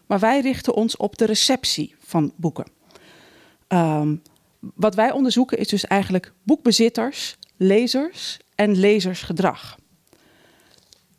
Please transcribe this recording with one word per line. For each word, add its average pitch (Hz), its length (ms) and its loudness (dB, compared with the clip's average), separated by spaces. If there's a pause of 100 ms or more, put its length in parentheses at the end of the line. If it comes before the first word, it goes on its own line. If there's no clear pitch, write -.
maar 196 120 0
wij 233 220 2
richten 254 340 -2
ons 220 220 -2
op - 220 -6
de 226 60 2
receptie 220 760 -2
van 151 380 -2
boeken. 165 300 -6 (1000)
Ehm, 151 460 0 (600)
wat 202 200 0
wij 220 180 2
onderzoeken 262 460 0
is 208 100 -4
dus - 180 -2
eigenlijk 190 460 -2 (100)
boekbezitters, 233 920 0 (200)
lezers 233 800 0 (160)
en 208 240 2
lezersgedrag. 185 1000 0 (1400)